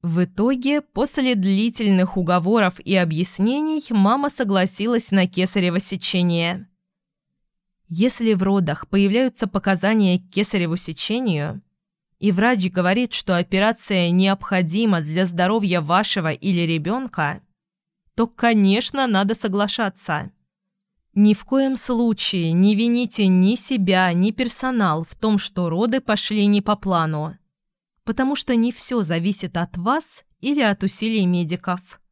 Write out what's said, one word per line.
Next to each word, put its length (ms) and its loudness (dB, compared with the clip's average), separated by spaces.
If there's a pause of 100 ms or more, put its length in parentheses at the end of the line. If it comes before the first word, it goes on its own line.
В 240 0
итоге, 560 0
после 540 -2
длительных 800 2
уговоров 640 2
и 160 -2
объяснений, 960 0
мама 400 2
согласилась 800 -2
на 160 2
кесарево 540 0
сечение. 880 -2 (1200)
Если 460 0
в 100 0
родах 420 0
появляются 640 2
показания 720 2
к 100 -20
кесареву 460 -2
сечению, 880 -4 (580)
и 100 2
врач 400 2
говорит, 420 0
что 240 -2
операция 760 0
необходима 920 0
для 260 -2
здоровья 540 0
вашего 500 0
или 300 -2
ребенка, 840 -4 (720)
то, 140 0
конечно, 800 2
надо 260 0
соглашаться. 960 -4 (840)
Ни 200 6
в 100 -14
коем 320 0
случае 760 -2
не 240 4
вините 500 0
ни 300 4
себя, 560 0
ни 180 2
персонал 760 -2
в 120 -20
том, 220 0
что 300 -4
роды 320 0
пошли 460 0
не 140 4
по 160 0
плану, 600 -2 (680)
потому 320 -2
что 200 -2
не 160 0
все 300 -4
зависит 560 -4
от 180 -6
вас 480 -4 (160)
или 220 0
от 200 0
усилий 440 0
медиков. 720 -4 (120)